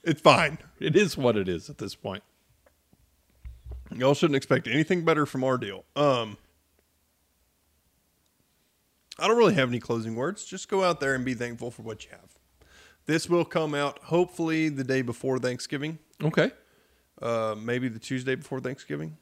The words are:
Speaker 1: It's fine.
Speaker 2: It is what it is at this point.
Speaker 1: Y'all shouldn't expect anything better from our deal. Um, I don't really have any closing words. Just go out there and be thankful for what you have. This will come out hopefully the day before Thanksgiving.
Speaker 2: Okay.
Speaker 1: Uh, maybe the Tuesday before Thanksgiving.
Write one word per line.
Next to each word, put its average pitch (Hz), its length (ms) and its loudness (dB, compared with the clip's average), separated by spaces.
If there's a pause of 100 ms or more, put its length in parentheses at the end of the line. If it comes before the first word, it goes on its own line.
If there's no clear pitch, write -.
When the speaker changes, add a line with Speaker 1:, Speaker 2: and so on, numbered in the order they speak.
Speaker 1:
It's 160 180 0
fine. 156 380 6 (200)
Speaker 2:
It 156 160 0
is 190 220 4
what 123 180 4
it 95 140 0
is 82 200 -4
at - 100 -18
this 101 160 -10
point. - 280 -10 (1700)
Speaker 1:
Y'all 127 220 4
shouldn't 147 220 2
expect 135 320 0
anything 156 360 2
better 156 220 4
from 131 180 -4
our 131 140 2
deal. 98 260 -8 (120)
Um, 123 420 2 (2750)
I 170 80 0
don't 226 100 4
really 220 160 6
have 135 160 2
any 120 100 -2
closing 113 360 -4
words. 147 300 -6
Just - 220 -14
go 190 160 0
out 175 160 2
there 135 160 0
and 127 100 -4
be 131 100 -2
thankful 120 360 -8
for 117 120 -18
what 110 220 -12
you - 60 -20
have. - 260 -20 (680)
This 160 240 -2
will 170 160 2
come 156 300 -2
out 143 280 -2
hopefully 160 680 0
the 135 140 -6
day 131 180 0
before 127 380 -2
Thanksgiving. 139 600 -6 (240)
Speaker 2:
Okay. 160 280 2 (680)
Speaker 1:
Uh, 113 360 -2
maybe 120 300 -4
the 113 120 -6
Tuesday 131 340 -4
before 131 260 -8
Thanksgiving. 147 640 -8